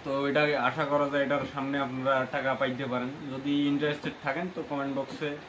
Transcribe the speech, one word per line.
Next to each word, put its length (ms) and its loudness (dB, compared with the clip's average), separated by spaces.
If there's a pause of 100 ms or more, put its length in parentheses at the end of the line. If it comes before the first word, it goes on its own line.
তো 60 -2 (200)
এটা 120 4 (260)
আশা 240 0
করা 200 4
যায় 140 4
এটার 180 2 (100)
সামনে 220 -2 (100)
আপনারা 280 0 (200)
টাকা 160 0 (100)
পাইতে 320 0
পারেন। 180 -2 (220)
যদি 200 -2 (200)
interested 420 0 (100)
থাকেন 300 -2
তো 60 -6 (100)
comment 280 -2
বক্সে 320 -4 (180)